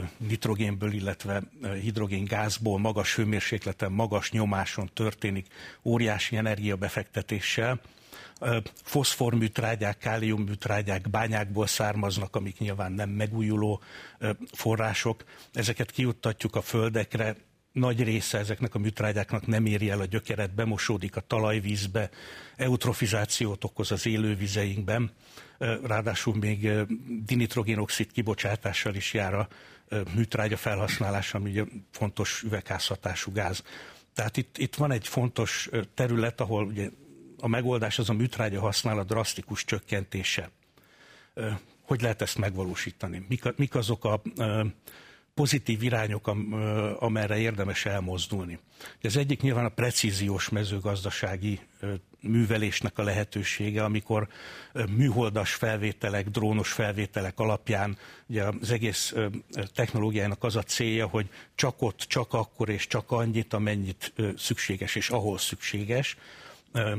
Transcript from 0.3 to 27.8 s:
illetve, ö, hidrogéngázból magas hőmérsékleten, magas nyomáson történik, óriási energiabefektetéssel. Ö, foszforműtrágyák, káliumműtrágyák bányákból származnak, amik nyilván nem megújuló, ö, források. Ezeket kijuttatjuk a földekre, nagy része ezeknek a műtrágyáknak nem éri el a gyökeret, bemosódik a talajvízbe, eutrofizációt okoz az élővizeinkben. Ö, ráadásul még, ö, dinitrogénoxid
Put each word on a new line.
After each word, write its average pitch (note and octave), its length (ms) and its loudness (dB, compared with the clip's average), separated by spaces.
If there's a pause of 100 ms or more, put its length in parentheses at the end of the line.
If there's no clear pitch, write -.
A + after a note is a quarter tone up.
illetve, G2 500 -2 (200)
ö, G2 120 -4
hidrogéngázból G#2 1040 0
magas G#2 380 2
hőmérsékleten, G#2 760 0
magas G#2 380 0
nyomáson G2+ 640 0
történik, G#2 520 -2 (380)
óriási A#2 520 2
energiabefektetéssel. G#2 1400 0 (600)
Ö, A#2 180 2 (240)
foszforműtrágyák, A2+ 1160 2
káliumműtrágyák G#2 1120 0
bányákból G#2+ 560 0
származnak, G2+ 720 0
amik G2 220 -4
nyilván G2 340 -2
nem G2+ 160 -2
megújuló, G#2+ 720 0 (380)
ö, A2 120 0 (220)
források. A2 720 0 (280)
Ezeket A#2 380 0
kijuttatjuk A#2 640 0
a G#2 60 2
földekre, A2 720 0 (360)
nagy B2 300 2
része A2 360 2
ezeknek G#2+ 360 -2
a A2 40 -2
műtrágyáknak G#2 680 0
nem A2 200 4
éri G#2 240 2
el G2+ 100 0
a F#2+ 40 -2
gyökeret, G2+ 500 -2
bemosódik G#2 600 0
a - 40 -2
talajvízbe, G#2 880 0 (460)
eutrofizációt A2 1080 2
okoz - 260 -2
az G2+ 160 0
élővizeinkben. G#2 1080 2 (460)
Ö, A#2 160 0 (120)
ráadásul A2 480 0
még, G#2 300 2
ö, G#2+ 180 4 (420)
dinitrogénoxid A2 880 0